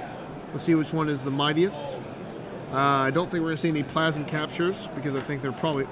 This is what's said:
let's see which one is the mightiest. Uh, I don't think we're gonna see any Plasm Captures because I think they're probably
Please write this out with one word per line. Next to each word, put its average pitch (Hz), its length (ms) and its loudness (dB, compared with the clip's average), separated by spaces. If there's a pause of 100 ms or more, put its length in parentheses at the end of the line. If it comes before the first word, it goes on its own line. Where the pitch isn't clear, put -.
(520)
let's 143 140 -6
see 165 100 6
which 156 160 2
one 160 160 2
is 143 160 0
the 139 80 -2
mightiest. 151 540 2 (880)
Uh, - 40 -6
I 135 340 6
don't 170 200 2
think 175 100 0
we're 160 100 0
gonna 160 60 -2
see 170 120 2
any 147 140 2
Plasm 151 420 0
Captures 160 680 -2
because 139 200 -2
I 135 60 0
think 139 200 -4
they're 135 120 -2
probably 143 380 0